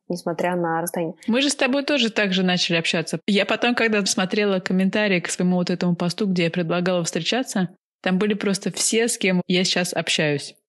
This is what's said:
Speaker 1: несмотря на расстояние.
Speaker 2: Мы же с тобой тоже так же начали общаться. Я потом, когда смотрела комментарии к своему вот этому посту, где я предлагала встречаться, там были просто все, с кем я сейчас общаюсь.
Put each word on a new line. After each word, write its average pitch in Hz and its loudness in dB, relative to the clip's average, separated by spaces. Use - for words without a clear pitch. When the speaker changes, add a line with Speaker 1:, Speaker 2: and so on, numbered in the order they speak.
Speaker 1:
несмотря 175 -4
на 165 -2
расстояние. 170 -4
Speaker 2:
Мы 233 2
же 285 0
с 277 -4
тобой 269 0
тоже 269 0
так 208 0
же 185 0
начали 180 0
общаться. 165 -2
Я 196 2
потом, 240 0
когда 214 2
смотрела 196 0
комментарии 190 2
к - -4
своему 180 0
вот 175 0
этому 175 0
посту, 175 -2
где 180 2
я 165 0
предлагала 175 0
встречаться, 185 -2
там 185 2
были 208 2
просто 196 -2
все, 226 0
с - -2
кем 185 2
я 180 2
сейчас 180 0
общаюсь. 151 -2